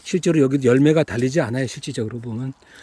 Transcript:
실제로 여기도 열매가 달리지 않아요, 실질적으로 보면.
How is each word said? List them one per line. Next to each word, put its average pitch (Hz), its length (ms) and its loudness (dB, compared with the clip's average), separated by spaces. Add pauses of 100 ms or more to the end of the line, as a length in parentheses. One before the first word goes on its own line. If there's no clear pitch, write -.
실제로 165 380 0
여기도 135 280 2
열매가 147 360 4
달리지 131 360 -2
않아요, 123 260 -2
실질적으로 120 520 -8
보면. 120 360 -8 (280)